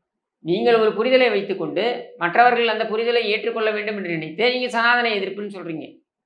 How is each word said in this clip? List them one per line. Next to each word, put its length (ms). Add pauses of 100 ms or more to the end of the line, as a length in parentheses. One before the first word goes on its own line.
(400)
நீங்கள் 400
ஒரு 100
புரிதலை 400
வைத்துக்கொண்டு, 880
மற்றவர்கள் 500
அந்த 160
புரிதலை 380
ஏற்றுக்கொள்ள 500
வேண்டும் 260
என்று 120
நினைத்து, 420
நீங்க 180
சனாதன 460
எதிர்ப்புன்னு 380
சொல்றீங்க. 460 (260)